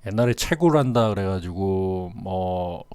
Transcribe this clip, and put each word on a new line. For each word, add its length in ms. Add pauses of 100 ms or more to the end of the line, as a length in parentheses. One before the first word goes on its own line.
옛날에 280
채굴한다 720
그래가지고 1040
뭐 680 (100)